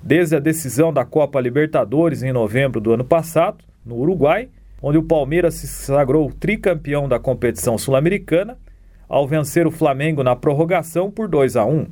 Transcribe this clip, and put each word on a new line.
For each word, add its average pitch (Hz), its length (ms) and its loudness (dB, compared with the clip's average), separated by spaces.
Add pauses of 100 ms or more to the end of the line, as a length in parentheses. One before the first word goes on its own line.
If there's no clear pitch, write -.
desde 160 340 2
a 147 40 4
decisão 156 520 0
da 135 140 0
Copa 143 340 0
Libertadores 139 800 0
em 131 120 -4
novembro 120 480 0
do 110 100 0
ano 120 140 0
passado, 165 580 0 (220)
no 117 100 -12
Uruguai, 165 540 0 (320)
onde 147 160 0
o 165 60 2
Palmeiras 165 500 2
se - 120 -12
sagrou 139 640 0
tricampeão 156 800 -2
da 120 100 0
competição 120 600 -2
sul-americana, 175 800 0 (500)
ao 143 180 0
vencer 156 400 0
o 156 60 2
Flamengo 151 520 0
na 123 120 4
prorrogação 170 760 0
por 214 200 -6
dois 135 260 2
a 110 100 4
um. 131 260 0